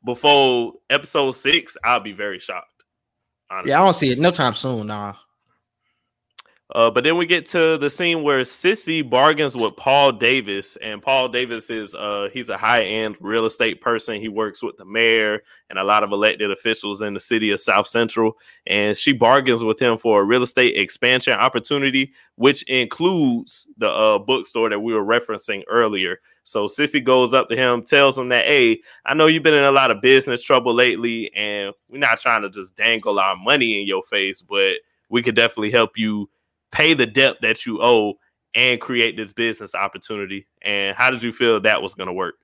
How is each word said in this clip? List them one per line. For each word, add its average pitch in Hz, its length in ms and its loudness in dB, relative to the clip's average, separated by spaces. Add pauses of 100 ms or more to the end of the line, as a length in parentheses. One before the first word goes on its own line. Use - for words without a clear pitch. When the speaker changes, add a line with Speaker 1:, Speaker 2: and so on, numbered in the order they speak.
Speaker 1:
before 127 680 2 (180)
episode 143 400 -2
six, 143 520 -4
I'll 117 160 0
be 101 120 -10
very 98 260 -10
shocked, - 460 -16 (680)
honestly. 95 220 -6
Speaker 2:
Yeah, 151 100 4
I - 40 6
don't 180 100 4
see 135 160 0
it 123 80 -2
no 170 100 4
time 131 240 0
soon, 113 340 -6
nah. 104 280 -10 (1600)
Speaker 1:
Uh, 117 160 4
but 120 140 0
then 160 120 2
we 175 120 -2
get 170 180 0
to 160 320 2
the 139 140 -2
scene 170 320 -4
where 139 180 2
Sissy 165 640 -2
bargains 139 480 2
with 113 200 -2
Paul 139 360 4
Davis, 107 680 -2
and 107 220 -12
Paul 131 300 -2
Davis 117 400 -6
is, 107 240 -10
uh, 101 400 -6
he's 123 160 -10
a 98 80 -6
high-end 110 640 0
real 113 260 -2
estate 113 360 -4
person. 113 380 -4
He 110 100 -10
works 104 340 -6
with 110 140 -8
the 98 60 -20
mayor 107 600 0 (260)
and 95 80 -8
a 95 60 -4
lot 104 200 2
of 101 80 -6
elected 104 380 0
officials 104 540 -6
in 104 100 -6
the 98 60 -10
city 110 320 -2
of 98 100 -4
South 101 240 2
Central, 113 500 -2 (300)
and 104 320 0
she 143 160 0
bargains 120 500 2
with 110 160 -2
him 117 200 2
for 107 220 4
a - 20 2
real 120 180 2
estate 123 340 2
expansion 123 580 0
opportunity, 131 760 -2 (220)
which 139 300 2
includes 131 1040 -2 (100)
the, 110 120 -2
uh, 107 280 2
bookstore 113 520 -2
that 104 100 -2
we 113 120 -4
were 107 140 0
referencing 104 640 -2
earlier. 101 500 0 (220)
So 104 240 -4
Sissy 143 360 -2
goes 127 340 4
up 127 140 2
to 117 60 -2
him, 123 280 0
tells 139 340 4
him 127 120 -6
that, 120 180 2
"Hey, 120 340 4 (240)
I 127 80 -2
know 156 140 4
you've 160 160 2
been 156 100 4
in 143 100 4
a 139 80 6
lot 131 200 4
of 101 100 -2
business 127 400 4
trouble 123 320 2
lately, 117 640 0
and 104 380 -6 (160)
we're 135 100 -16
not 117 200 -2
trying 113 220 0
to 98 80 -8
just 95 260 -16
dangle 107 440 -2
our 95 160 0
money 110 460 -2
in 98 60 -6
your 95 140 -2
face, 98 400 -4
but 98 360 0 (320)
we 120 120 0
could 117 140 -2
definitely 113 360 0
help 117 240 0
you 107 320 -4 (440)
pay 156 220 2
the 131 120 2
debt 127 360 0
that 113 240 -2
you 113 160 -6
owe 110 340 4 (380)
and 123 280 2
create 117 340 -2
this 104 180 -10
business 110 400 -6
opportunity." 98 720 -8 (160)
And 98 360 -4
how 127 120 2
did 123 140 -6
you 120 80 -4
feel 113 300 2
that 101 200 2
was 92 140 -10
gonna 92 180 -10
work? 92 300 -6